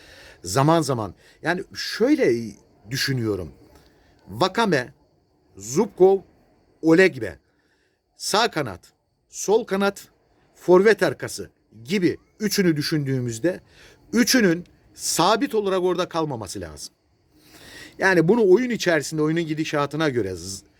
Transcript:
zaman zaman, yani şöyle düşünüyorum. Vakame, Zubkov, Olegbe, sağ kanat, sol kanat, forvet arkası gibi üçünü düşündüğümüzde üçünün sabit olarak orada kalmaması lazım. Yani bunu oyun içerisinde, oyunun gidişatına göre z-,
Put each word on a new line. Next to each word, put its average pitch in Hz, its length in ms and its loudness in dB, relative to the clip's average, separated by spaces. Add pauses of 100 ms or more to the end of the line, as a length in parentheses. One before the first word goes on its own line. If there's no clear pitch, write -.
(440)
zaman 139 380 2
zaman, 120 320 -4 (280)
yani 170 220 -4 (100)
şöyle 196 840 0 (340)
düşünüyorum. 110 640 -4 (760)
Vakame, 165 680 -2 (640)
Zubkov, 185 600 2 (600)
Olegbe, 156 580 2 (760)
sağ 220 340 0
kanat, 117 420 -8 (360)
sol 220 340 -2
kanat, 196 440 -4 (480)
forvet 190 480 4
arkası 117 460 -6 (340)
gibi 156 340 0 (220)
üçünü 185 380 0
düşündüğümüzde 135 840 -4 (540)
üçünün 208 520 2 (280)
sabit 220 600 0
olarak 190 280 -2
orada 180 260 0
kalmaması 123 520 -6
lazım. 78 320 -14 (1040)
Yani 180 280 4
bunu 214 240 4
oyun 247 180 4
içerisinde, 160 520 -2
oyunun 160 260 0
gidişatına 151 600 -2
göre 113 200 -2
z-, 92 340 -10 (160)